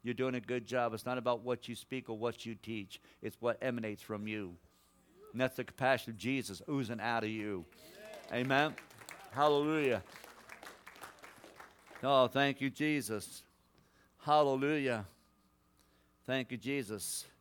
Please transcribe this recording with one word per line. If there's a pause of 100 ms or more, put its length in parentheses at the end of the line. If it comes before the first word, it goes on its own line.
You're
doing
a
good
job.
It's
not
about
what
you
speak
or
what
you
teach. (220)
It's
what
emanates
from
you. (760)
And
that's
the
compassion
of
Jesus
oozing
out
of
you. (680)
Amen. (560)
Hallelujah. (2000)
Oh,
thank
you,
Jesus. (840)
Hallelujah. (1200)
Thank
you,
Jesus. (160)